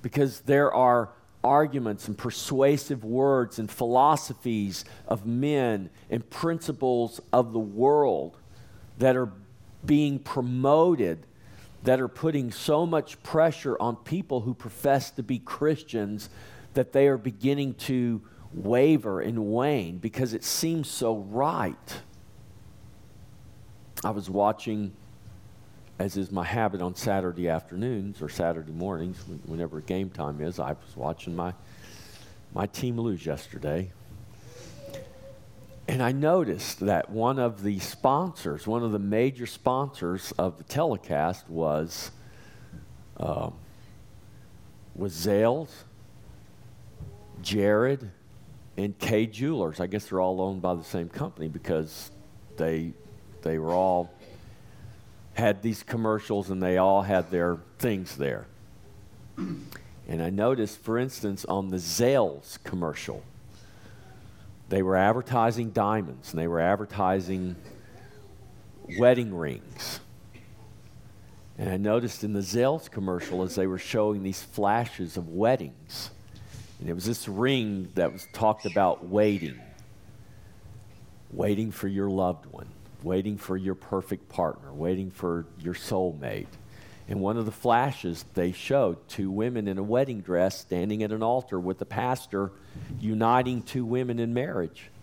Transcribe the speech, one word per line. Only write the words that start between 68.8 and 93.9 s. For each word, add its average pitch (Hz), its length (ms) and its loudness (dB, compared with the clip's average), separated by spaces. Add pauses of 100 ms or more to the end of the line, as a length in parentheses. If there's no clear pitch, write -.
wedding 120 360 6
rings. - 640 -8 (1600)
And 101 120 -4
I 92 80 -2
noticed 107 460 0
in 107 100 -4
the 101 80 -2
Zales 123 480 0
commercial, 92 520 -4
as 90 140 -4
they 95 100 2
were 92 140 -2
showing 107 420 0
these 95 220 -6
flashes 104 760 0
of 82 120 -6
weddings, 90 840 -2 (680)
and 82 100 -6
it 85 40 -2
was 90 120 -6
this 113 220 -4
ring 107 680 0
that 85 180 2
was - 200 -16
talked - 320 2
about 92 400 2
waiting, 92 540 0 (1700)
waiting 101 400 0
for - 160 -6
your 98 220 0
loved 92 380 0
one, - 200 -16 (340)
waiting 95 360 0
for 95 200 -4
your 95 180 -2
perfect - 540 -4
partner, 71 420 -2
waiting 92 380 -2
for 85 360 -4 (140)
your 87 140 -6
soulmate. 78 760 -4 (600)
And 101 120 -4
one 104 160 0
of 113 80 -2
the 107 60 -4
flashes 120 840 0
they 90 180 0
showed, 123 560 0
two 98 240 -4
women 110 360 -2
in 95 100 -2
a 95 60 -2
wedding 120 380 0
dress 90 380 2
standing 104 440 -2
at 104 80 -2
an 110 120 -2
altar 117 360 0
with 92 200 -2
the 98 60 -6
pastor 101 640 -2 (480)
uniting 113 640 2
two 127 220 -4
women 120 340 -2